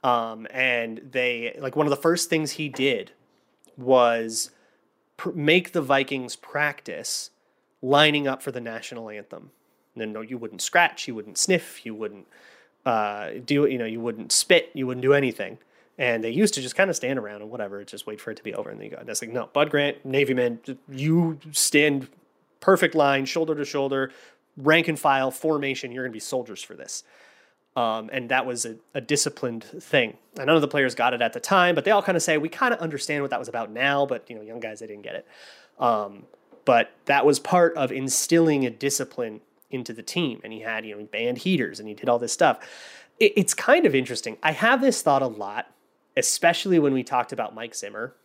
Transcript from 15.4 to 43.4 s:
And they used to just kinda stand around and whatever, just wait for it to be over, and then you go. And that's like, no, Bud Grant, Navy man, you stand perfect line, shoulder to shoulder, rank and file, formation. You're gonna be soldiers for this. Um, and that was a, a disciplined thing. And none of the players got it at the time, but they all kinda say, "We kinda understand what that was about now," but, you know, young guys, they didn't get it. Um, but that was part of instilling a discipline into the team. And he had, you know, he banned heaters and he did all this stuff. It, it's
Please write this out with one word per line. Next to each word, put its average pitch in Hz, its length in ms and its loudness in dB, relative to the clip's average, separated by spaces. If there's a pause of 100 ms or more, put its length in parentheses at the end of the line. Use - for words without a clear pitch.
And 120 240 0
they 113 80 -4
used 196 240 2
to 139 80 -6
just 123 140 -10
kinda 190 180 2
stand 131 240 -4
around 104 240 -10
and 107 80 -14
whatever, 101 320 -8
just 98 240 -16
wait 107 140 -12
for - 100 -10
it 107 60 -10
to - 80 -20
be 104 100 -8
over, - 160 -8
and - 80 -12
then 107 60 -14
you 107 80 -12
go. - 60 -14
And - 100 -16
that's 107 120 -6
like, 113 120 -12
no, 120 200 -6
Bud 151 180 2
Grant, 143 340 0
Navy 135 280 2
man, 123 280 0 (280)
you 156 520 2 (100)
stand 147 560 2 (560)
perfect 185 320 4
line, 139 320 4
shoulder 160 280 -2
to 147 120 -4
shoulder, 135 440 -2 (460)
rank 160 320 4
and 156 100 -2
file, 135 320 2
formation. 139 600 -2
You're 127 120 -8
gonna 123 80 -6
be 110 80 -12
soldiers 110 420 -8
for - 120 -16
this. - 300 -14 (720)
Um, 110 360 -2
and 127 180 -6
that 131 160 2
was 120 180 -4
a, 113 120 -12 (180)
a 143 60 -4
disciplined 123 640 -2
thing. 131 520 -2 (200)
And 131 100 -6
none 160 100 6
of 156 60 6
the 143 60 0
players 135 260 0
got 123 180 2
it 120 80 -2
at 113 120 0
the - 80 -8
time, 180 340 4
but 151 100 0
they 196 60 2
all 208 120 6
kinda 180 180 2
say, 156 180 2
"We 156 100 -2
kinda 240 320 0
understand 147 420 -4
what 139 80 -4
that 123 80 -2
was 120 100 -8
about 113 220 -6
now," 139 360 2
but, 123 240 -6
you 117 60 -12
know, 107 60 -14
young 113 180 -14
guys, 110 200 -10
they 113 60 -14
didn't 104 160 -16
get - 140 -12
it. - 100 -12 (520)
Um, 104 460 0 (400)
but 120 280 4 (140)
that 139 200 4
was 147 120 6
part 170 380 2
of 135 140 -2
instilling 139 760 2
a 123 60 -2
discipline 120 680 -6 (300)
into 123 240 -8
the 113 80 -16
team. 135 420 -4
And 110 80 -12
he 107 80 -14
had, 110 240 -8
you 107 80 -12
know, 104 60 -14
he 107 80 -14
banned 117 320 -4
heaters 131 420 -2
and 107 80 -12
he 107 60 -10
did 120 160 -6
all 120 80 4
this 117 140 -4
stuff. 143 280 2 (580)
It, 214 180 6
it's 185 180 2